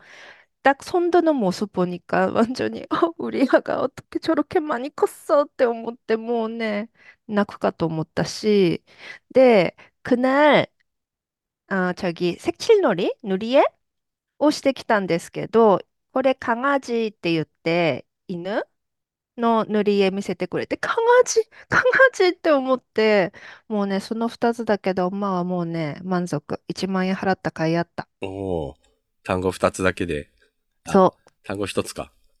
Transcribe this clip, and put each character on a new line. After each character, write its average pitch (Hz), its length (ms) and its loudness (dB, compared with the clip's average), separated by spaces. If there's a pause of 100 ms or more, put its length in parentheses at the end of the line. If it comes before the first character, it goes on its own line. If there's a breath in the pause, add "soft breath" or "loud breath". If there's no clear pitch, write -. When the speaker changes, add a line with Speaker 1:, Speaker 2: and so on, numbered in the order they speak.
(640 soft breath)
Speaker 1:
딱 277 240 2
손 349 240 0
드 349 140 4
는 311 100 4
모 208 160 0
습 196 240 -6
보 180 140 0
니 175 180 -8
까 185 240 0
완 233 240 0
전 226 220 -4
히, - 160 -12
"어, 330 260 0
우 233 140 -8
리 220 160 -2
아 - 160 0
가 - 180 -4
어 262 80 -2
떻 - 200 -20
게 330 100 -6
저 320 160 -2
렇 294 100 -2
게 359 160 -2
많 262 240 -6
이 302 80 -12
컸 - 160 -2 (240)
어?" 294 120 4
っ - 20 -14
て - 180 -2
思 233 260 -4
っ 247 40 -12
て、 - 200 -4
も 226 300 -2
う - 20 -4
ね、 226 420 -6 (360 soft breath)
泣 208 260 0
く - 60 -18
か 202 140 -2
と - 140 -4
思 160 160 -4
っ - 40 -8
た - 180 -4
し。 202 600 0 (500 loud breath)
で、 233 420 6 (260 soft breath)
그 - 140 0
날、 262 540 4 (960)
あ、 180 280 -2
저 - 160 -4
기 175 260 -4
색 - 200 -6
칠 427 220 4
놀 214 200 2
이? 285 100 -2 (140)
塗 190 140 -2
り 226 180 -2
絵? 330 80 6 (760)
を 294 120 2
し - 100 -2
て 269 140 2
き - 100 -16
た 214 160 0
ん 190 60 -4
で 165 120 0
す - 140 -16
け 151 160 -8
ど、 220 320 4 (320)
こ 262 100 -2
れ 262 120 2
강 240 280 -4
아 277 180 0
지 233 280 -2
っ 196 40 -14
て 170 200 -4
言 156 120 0
っ - 20 -14
て、 165 600 -2 (220)
犬 185 380 -6 (680)
の 233 300 0
塗 208 180 0
り 202 180 2
絵 190 80 2
見 196 120 -4
せ 185 140 -6
て 180 120 -6
く 160 100 -6
れ 220 80 -6
て、 - 100 -6
강 - 200 -4 (240)
아 494 40 6
지、 - 240 -2 (200 soft breath)
강 - 120 0
아 - 20 2 (300)
지 370 160 2
っ 349 60 2
て - 160 0
思 262 240 2
っ 247 60 -2
て、 208 520 2 (360 loud breath)
も 208 140 -2
う 196 40 -2
ね、 196 140 -2
そ 220 140 -8
の 226 140 -2
二 233 260 -2
つ 233 100 -8
だ 214 140 0
け 185 160 -2
で 190 80 -2
엄 185 160 -2
마 202 140 -2
は 175 120 -2
も 180 160 -2
う 170 60 -4
ね、 165 380 -6
満 180 240 -2
足。 - 400 -6
一 185 200 -6
万 185 180 -2
円 190 80 -2
払 190 180 -2
っ - 80 -6
た 180 120 -6
甲 160 120 -6
斐 165 140 0
あ 170 40 0
っ - 120 -10
た。 - 140 -12 (120)
Speaker 2:
お 95 520 -6
ー、 - 20 -18 (500)
単 92 160 -2
語 92 120 0
二 - 180 0
つ - 120 -6
だ 92 120 2
け 95 120 -6
で。 76 220 -6 (560)
あ、 - 80 -12
Speaker 1:
そ 190 260 4
う。 - 120 -20 (140)
Speaker 2:
単 98 140 -10
語 101 80 -4
一 - 160 -4
つ - 100 -8
か。 69 200 -14 (280)